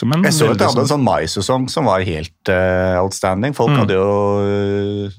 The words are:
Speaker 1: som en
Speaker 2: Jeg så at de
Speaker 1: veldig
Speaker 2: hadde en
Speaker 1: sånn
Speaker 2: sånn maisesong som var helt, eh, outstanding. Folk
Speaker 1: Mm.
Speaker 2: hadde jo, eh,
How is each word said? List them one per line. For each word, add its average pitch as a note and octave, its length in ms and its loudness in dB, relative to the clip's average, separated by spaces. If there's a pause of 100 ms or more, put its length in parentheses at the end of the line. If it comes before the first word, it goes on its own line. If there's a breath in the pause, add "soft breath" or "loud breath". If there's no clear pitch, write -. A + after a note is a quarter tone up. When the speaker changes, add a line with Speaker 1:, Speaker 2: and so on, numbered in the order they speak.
Speaker 1:
som A#2 80 0
en E3+ 100 2
Speaker 2:
Jeg G3 100 2
så D3+ 180 2
at A2 80 0
de - 60 2
Speaker 1:
veldig - 40 4
Speaker 2:
hadde A#2+ 120 0
en B2+ 60 2
Speaker 1:
sånn D3 120 0
Speaker 2:
sånn C3 60 2
maisesong G2+ 680 0
som D#3+ 140 -2
var F#2+ 160 2
helt, E2 480 -6
eh, F#2 520 2
outstanding. G2 540 -2
Folk A#2 160 2
Speaker 1:
Mm. C#3+ 80 2
Speaker 2:
hadde G2 180 2
jo, G2+ 1120 0
eh, G2+ 120 -10